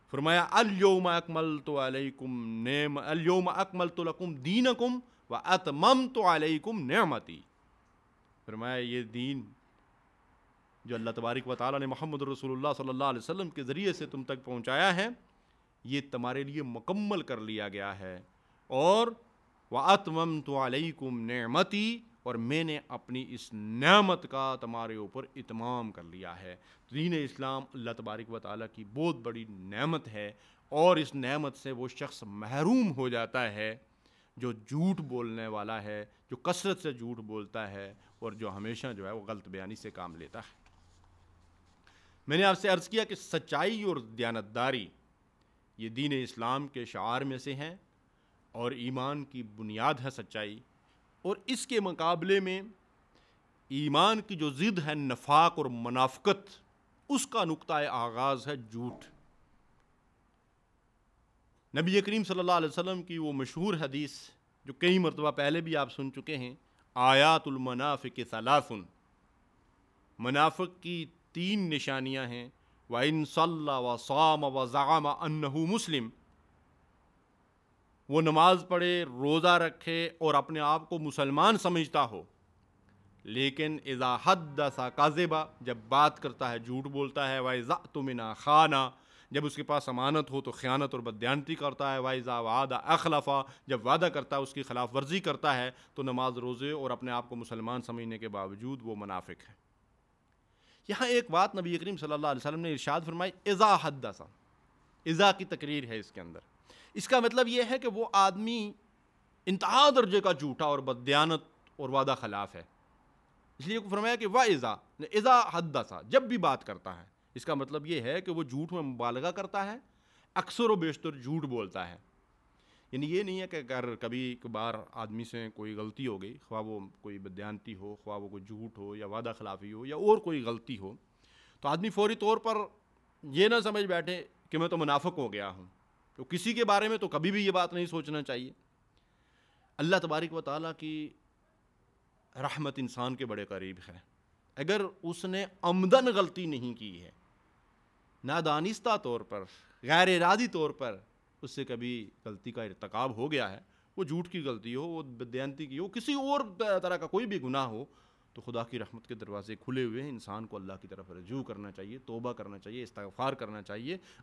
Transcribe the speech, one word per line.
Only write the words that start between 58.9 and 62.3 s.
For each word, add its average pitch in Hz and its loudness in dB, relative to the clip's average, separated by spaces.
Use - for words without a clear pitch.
نبی 185 4
کریم 208 0
صلی 185 -2